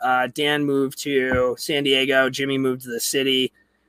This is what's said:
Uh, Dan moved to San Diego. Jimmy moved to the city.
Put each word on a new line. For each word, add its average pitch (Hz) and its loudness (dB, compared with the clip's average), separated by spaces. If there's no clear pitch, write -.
Uh, 127 0
Dan 147 0
moved 139 0
to 127 0
San 147 -2
Diego. 135 4
Jimmy 135 -2
moved 131 -2
to 127 -14
the 117 -6
city. 135 0